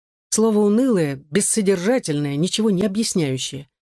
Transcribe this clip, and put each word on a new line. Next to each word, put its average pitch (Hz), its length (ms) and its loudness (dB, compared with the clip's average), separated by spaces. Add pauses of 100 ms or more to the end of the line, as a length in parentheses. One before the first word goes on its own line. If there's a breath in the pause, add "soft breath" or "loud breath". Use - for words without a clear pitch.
(300)
Слово 214 280 2
унылое, 208 560 2 (160)
бессодержательное, 185 1040 0
ничего 185 360 0
не 185 120 0
объясняющее. 156 880 -4 (260)